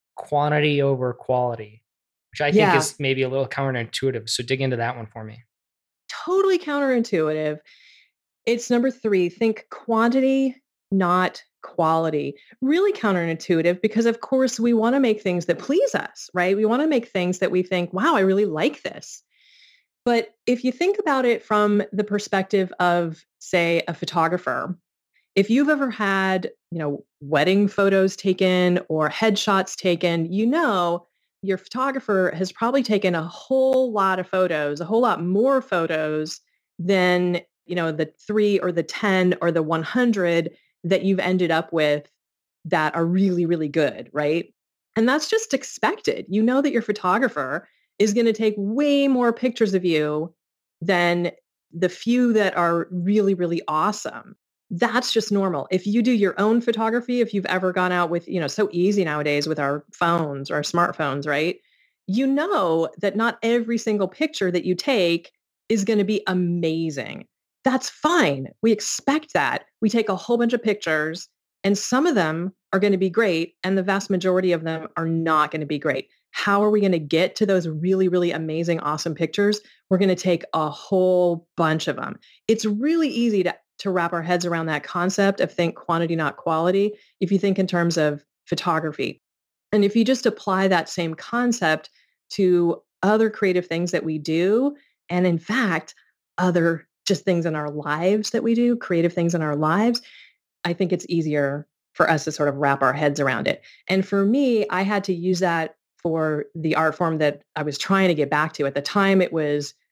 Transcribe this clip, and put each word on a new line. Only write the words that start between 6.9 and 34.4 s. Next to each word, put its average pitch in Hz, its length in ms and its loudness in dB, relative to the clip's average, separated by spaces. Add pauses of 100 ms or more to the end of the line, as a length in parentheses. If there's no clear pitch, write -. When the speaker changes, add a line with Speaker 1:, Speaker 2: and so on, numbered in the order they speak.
Speaker 2:
It's 240 240 0
number 240 200 2
three, 196 380 0
think 220 420 -2
quantity 262 840 0 (360)
not 180 500 0 (200)
quality. 160 720 -2 (260)
Really 349 320 2
counterintuitive 170 880 0
because, 220 260 2
of 226 140 0
course, 262 400 0
we 240 140 2
wanna 233 260 2
make 220 220 2
things 175 240 -2
that 170 120 -2
please 403 360 0
us, - 400 -8
right? 180 220 2
We 214 80 0
wanna 247 220 2
make 269 220 0
things 180 300 -2
that 190 120 0
we 180 120 0
think, 175 300 -2
"Wow, 240 220 2
I 220 60 4
really 190 260 2
like 175 360 -4
this." - 400 -14 (840)
But 233 300 0 (120)
if 247 180 0
you 254 80 0
think 392 260 0
about 269 260 0
it 233 180 0
from 208 400 2 (100)
the 202 120 -2
perspective 196 760 -2
of, 175 440 0 (140)
say, 170 480 0
a 170 80 -4
photographer, 165 840 -2 (600)
if 196 120 2
you've 269 200 2
ever 277 220 0
had, 190 600 -2 (200)
you 170 80 -8
know, 143 260 -6 (160)
wedding 160 480 2
photos 196 480 2
taken 180 720 2
or 156 200 0
headshots 196 680 0
taken, 170 560 0
you 208 140 0
know 196 600 0 (380)
your 190 140 -2
photographer 226 800 -2
has 185 160 -4
probably 254 300 0
taken 196 320 0
a 160 80 -2
whole 262 720 0
lot 190 260 0
of 185 100 -6
photos, 156 520 0